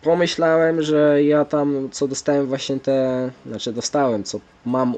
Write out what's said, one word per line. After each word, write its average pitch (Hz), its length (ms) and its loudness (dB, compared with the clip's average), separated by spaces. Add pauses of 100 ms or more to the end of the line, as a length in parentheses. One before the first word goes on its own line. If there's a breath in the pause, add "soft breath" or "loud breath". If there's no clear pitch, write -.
pomyślałem, 165 800 2
że 147 420 4
ja 147 220 4
tam, 143 460 -2
co - 160 -4
dostałem 139 380 0
właśnie 135 340 -4
te, 131 500 -2 (160)
znaczy 117 280 -8
dostałem, 120 500 -2
co - 160 -8 (260)
mam 127 320 0